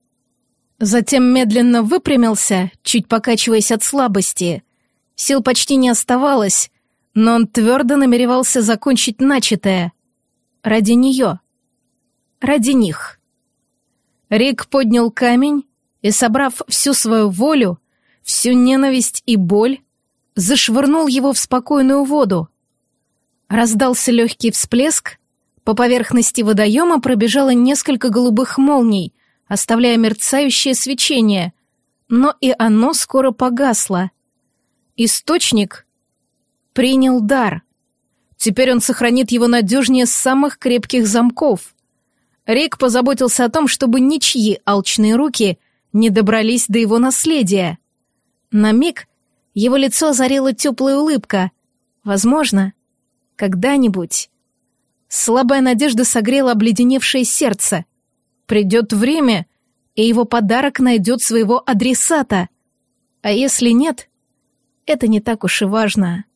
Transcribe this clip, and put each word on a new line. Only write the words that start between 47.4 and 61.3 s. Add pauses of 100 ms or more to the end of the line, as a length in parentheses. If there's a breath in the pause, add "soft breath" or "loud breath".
На
миг (480)
его
лицо
озарила
теплая
улыбка. (540)
Возможно, (640)
когда-нибудь. (800)
Слабая
надежда
согрела
обледеневшее
сердце. (600)
Придет
время, (480)
и
его
подарок
найдет
своего